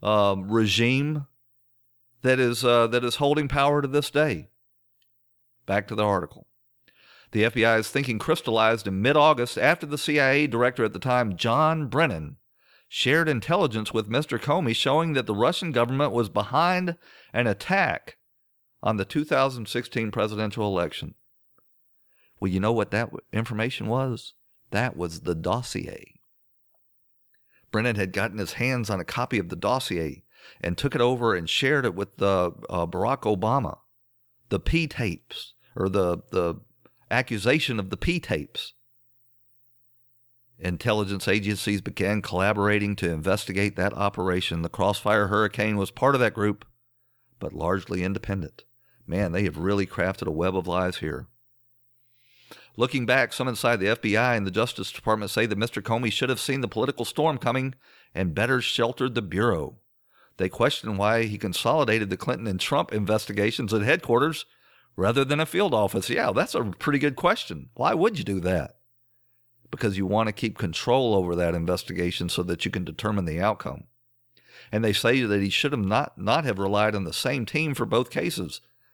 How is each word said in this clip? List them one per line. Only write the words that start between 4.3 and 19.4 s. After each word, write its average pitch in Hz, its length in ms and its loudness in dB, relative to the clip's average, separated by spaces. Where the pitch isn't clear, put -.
Back 101 220 -2
to 110 80 -6
the 107 80 2
article. 95 420 0
The 107 120 4
F 113 100 0
B 113 100 4
I's 113 240 4
thinking 127 320 -2
crystallized 113 680 2
in 95 160 -2
mid-August 143 560 4
after 160 260 2
the 143 140 -6
C 151 220 0
I 135 100 4
A 147 160 4
director 123 380 2
at 104 80 0
the 92 80 -8
time, 123 360 0
John 151 520 2
Brennan, 104 480 -2
shared 156 320 2
intelligence 127 640 0
with 110 140 0
Mister 120 320 -2
Comey 147 340 0
showing 151 420 2
that 127 120 0
the 110 80 -2
Russian 156 380 0
government 127 400 0
was 113 160 0
behind 170 680 0
an 120 160 0
attack - 720 -2
on 107 140 0
the 98 60 0
two 143 200 -2
thousand 135 420 0